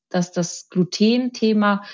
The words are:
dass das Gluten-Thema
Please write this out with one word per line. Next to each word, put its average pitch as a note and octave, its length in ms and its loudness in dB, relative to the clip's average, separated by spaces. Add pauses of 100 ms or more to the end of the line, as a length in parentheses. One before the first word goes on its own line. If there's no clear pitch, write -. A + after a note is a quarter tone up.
(100)
dass F3+ 220 -2
das - 360 -6
Gluten-Thema G#3+ 1120 0 (120)